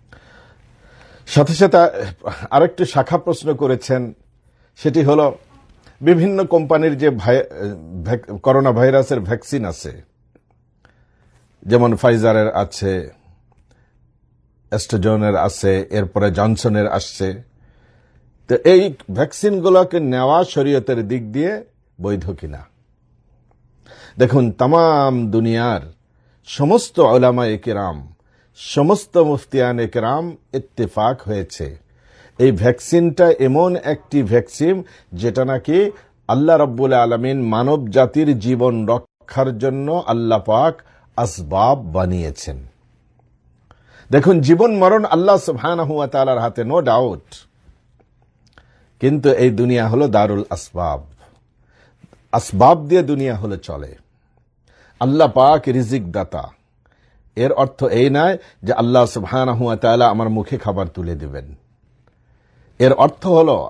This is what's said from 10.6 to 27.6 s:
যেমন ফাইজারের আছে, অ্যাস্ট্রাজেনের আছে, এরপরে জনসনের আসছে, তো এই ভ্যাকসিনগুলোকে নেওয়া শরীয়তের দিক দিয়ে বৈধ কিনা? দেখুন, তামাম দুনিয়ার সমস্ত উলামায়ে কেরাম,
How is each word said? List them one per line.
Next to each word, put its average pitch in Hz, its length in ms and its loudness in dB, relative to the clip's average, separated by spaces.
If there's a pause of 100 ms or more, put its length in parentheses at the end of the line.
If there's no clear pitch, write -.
যেমন 120 280 2
ফাইজারের 110 580 2
আছে, 95 560 -4 (1600)
অ্যাস্ট্রাজেনের 107 640 -2
আছে, 95 540 -2
এরপরে 101 420 -2
জনসনের 104 560 0
আসছে, 101 560 -6 (1040)
তো 123 80 0
এই 185 380 4 (180)
ভ্যাকসিনগুলোকে 180 880 0
নেওয়া 135 440 0
শরীয়তের 139 640 -2
দিক 113 240 -6
দিয়ে 180 320 -6 (380)
বৈধ 95 300 -6
কিনা? 73 340 -16 (1500)
দেখুন, 123 340 2
তামাম 139 800 0
দুনিয়ার 113 500 -2 (640)
সমস্ত 185 540 -2
উলামায়ে 120 580 2
কেরাম, 92 560 -8 (420)